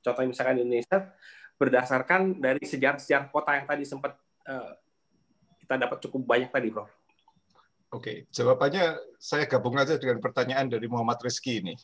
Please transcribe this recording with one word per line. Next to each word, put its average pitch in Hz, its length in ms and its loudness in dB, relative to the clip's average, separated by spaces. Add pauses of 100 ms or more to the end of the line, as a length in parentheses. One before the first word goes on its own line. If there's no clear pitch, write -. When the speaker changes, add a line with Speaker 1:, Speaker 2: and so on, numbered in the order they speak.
Speaker 1:
Contohnya 127 240 0
misalkan 127 320 0
Indonesia 123 500 0 (460)
berdasarkan 135 880 2
dari 131 160 2
sejarah-sejarah 139 720 0
kota 151 240 0
yang 139 80 -4
tadi 143 240 -4
sempat, 135 320 -10 (240)
eh, 127 280 -10 (920)
kita 131 160 -2
dapat 123 240 -2
cukup 127 240 -6
banyak 120 240 2
tadi, 123 160 0
Prof. 107 240 -8 (1000)
Speaker 2:
Oke, 107 340 -12
jawabannya 147 720 2 (160)
saya 147 320 -2
gabung 123 320 2
aja 147 160 4
dengan 123 240 0
pertanyaan 127 480 0
dari 117 220 -4
Muhammad 120 340 -2
Rizky 120 400 -4
ini. 87 200 -10